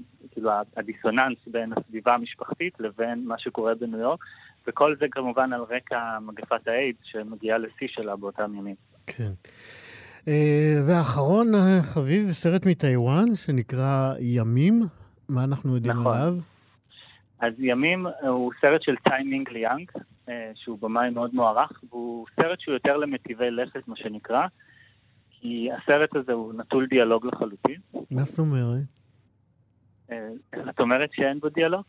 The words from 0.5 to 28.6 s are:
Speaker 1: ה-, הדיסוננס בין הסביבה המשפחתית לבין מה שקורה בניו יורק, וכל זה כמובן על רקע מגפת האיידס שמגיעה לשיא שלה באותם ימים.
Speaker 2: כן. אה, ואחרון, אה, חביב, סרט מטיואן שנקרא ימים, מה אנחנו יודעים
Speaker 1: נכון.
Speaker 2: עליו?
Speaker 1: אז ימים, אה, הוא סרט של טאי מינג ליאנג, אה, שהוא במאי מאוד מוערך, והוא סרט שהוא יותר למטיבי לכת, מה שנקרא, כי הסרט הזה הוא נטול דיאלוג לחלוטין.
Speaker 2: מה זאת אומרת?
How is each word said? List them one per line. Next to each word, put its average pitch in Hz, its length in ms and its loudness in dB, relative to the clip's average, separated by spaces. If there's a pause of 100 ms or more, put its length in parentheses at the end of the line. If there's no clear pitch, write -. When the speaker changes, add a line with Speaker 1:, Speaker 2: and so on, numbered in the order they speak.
Speaker 1:
ה-, 104 100 0 (160)
הדיסוננס 117 600 -2 (100)
בין 113 260 -6
הסביבה 110 400 0
המשפחתית - 640 -6
לבין 117 460 -4
מה 113 120 -6
שקורה 113 380 -2
בניו 113 240 -6
יורק, 135 240 -2 (440)
וכל 147 320 2
זה 147 120 0
כמובן 127 420 0
על 120 80 -4
רקע 117 580 -6
מגפת 107 480 -6
האיידס 120 360 -2
שמגיעה 110 540 -4
לשיא 113 300 -6
שלה 107 280 -6
באותם 101 400 -6
ימים. 98 200 -10 (320)
Speaker 2:
כן. 107 240 -8 (960)
אה, 151 480 4 (120)
ואחרון, 170 680 4
אה, 190 260 6
חביב, 165 500 0
סרט 170 340 2
מטיואן 151 720 4
שנקרא 135 840 0
ימים, 123 640 4 (480)
מה 127 140 2
אנחנו 135 320 0
יודעים 120 200 0
Speaker 1:
נכון. 120 220 2
Speaker 2:
עליו? 160 160 2 (1080)
Speaker 1:
אז 117 180 0
ימים, 143 500 2
אה, 156 200 -6
הוא 127 240 0 (100)
סרט 147 200 6
של 147 220 0
טאי 135 200 2
מינג 135 260 -4
ליאנג, 120 420 -4 (380)
אה, 117 260 -10
שהוא 113 240 -12
במאי 117 300 0
מאוד 120 260 -4
מוערך, 120 360 2 (180)
והוא 117 360 -10 (100)
סרט 170 240 0
שהוא 151 140 -4
יותר 139 240 2
למטיבי 123 540 -4
לכת, 123 360 -6
מה 113 80 -12
שנקרא, 113 520 -2 (800)
כי 120 420 -6
הסרט 147 440 2
הזה 127 160 -4
הוא 113 220 -4
נטול 131 340 -2
דיאלוג 117 380 4
לחלוטין. 120 540 -4 (320)
Speaker 2:
מה 131 120 0
זאת 143 160 -6
אומרת? 131 400 0 (1300)